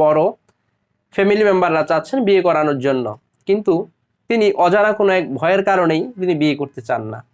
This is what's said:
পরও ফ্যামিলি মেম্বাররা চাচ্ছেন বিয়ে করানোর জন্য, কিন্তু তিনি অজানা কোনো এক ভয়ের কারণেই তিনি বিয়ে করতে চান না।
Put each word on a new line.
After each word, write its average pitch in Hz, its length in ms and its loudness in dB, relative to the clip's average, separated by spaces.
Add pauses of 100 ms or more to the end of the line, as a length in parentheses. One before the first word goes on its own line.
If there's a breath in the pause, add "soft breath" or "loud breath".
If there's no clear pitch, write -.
পরও 156 260 2 (880)
ফ্যামিলি 208 340 2
মেম্বাররা 175 420 2
চাচ্ছেন 160 360 -2
বিয়ে 190 200 4
করানোর 151 400 0
জন্য, 127 200 -2 (420)
কিন্তু 202 260 0 (560)
তিনি 226 160 2 (200)
অজানা 208 320 2
কোনো 202 200 2
এক 175 60 -2 (140)
ভয়ের 190 300 0
কারণেই 170 340 2 (180)
তিনি 180 140 -2
বিয়ে 147 260 0
করতে 139 280 -10
চান 123 140 -4 (100)
না। 113 60 -14 (160)